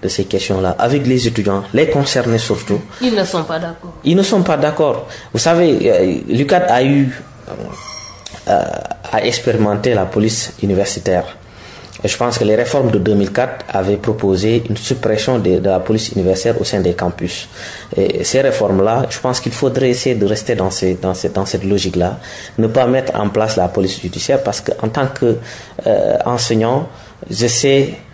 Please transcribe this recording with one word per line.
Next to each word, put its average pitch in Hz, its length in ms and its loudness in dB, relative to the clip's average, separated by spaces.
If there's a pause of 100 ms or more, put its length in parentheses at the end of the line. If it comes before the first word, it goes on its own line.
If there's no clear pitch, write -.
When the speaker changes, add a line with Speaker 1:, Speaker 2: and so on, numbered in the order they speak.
Speaker 1:
de 101 80 -4
ces 95 160 -2
questions-là 95 540 0
avec 131 280 0
les 123 200 2
étudiants, 98 380 0 (100)
les 156 140 4
concernés 123 500 0
surtout. 196 420 -2 (220)
Speaker 2:
Ils 247 120 2
ne 196 100 2
sont 175 200 -4
pas 160 140 -6
d'accord. 170 340 -10 (120)
Speaker 1:
Ils 165 120 4
ne 196 60 6
sont 190 200 2
pas 165 140 2
d'accord. 151 520 0 (240)
Vous 113 80 -2
savez, 170 380 4 (120)
euh, 90 280 4 (100)
l'ucad 143 400 2
a 123 140 4
eu, 139 280 4 (1400)
euh, - 140 4 (500)
a 107 120 0
expérimenté 107 720 0
la 95 120 2
police 110 460 0 (100)
universitaire. 95 760 0 (680)
Et - 40 0
je - 100 -2
pense 120 180 0
que - 80 0
les 107 120 4
réformes 120 340 2
de 107 80 2
deux 104 160 2
mille 101 180 2
quatre - 400 -2
avaient 98 240 0
proposé 104 720 0
une 110 80 -2
suppression 113 640 0
de, 90 220 2
de 95 80 0
la 92 120 2
police 110 300 -2
universitaire 95 500 0
au - 20 0
sein - 180 0
des 90 120 2
campus. - 560 -4 (480)
Et 95 260 0
ces 131 200 2
réformes-là, 107 680 2
je - 100 -8
pense 127 220 -2
qu'il 113 120 -4
faudrait 131 360 0
essayer 123 260 0
de 104 120 2
rester 107 280 0
dans 95 160 0
ces, 92 240 0
dans 92 200 -2
ces, - 160 -2
dans 95 160 -2
cette 95 180 -4
logique-là, 92 540 0 (400)
ne 110 80 2
pas 123 200 2
mettre 127 320 0
en 104 120 0
place 107 260 0
la 90 120 2
police 95 300 -2
judiciaire, 92 440 -2
parce - 180 -2
que - 120 -4 (100)
en 110 60 -2
tant 131 180 0
que, 120 320 0 (480)
euh, - 400 2
enseignant, 120 600 2 (440)
je 117 160 0
sais 135 480 2 (200)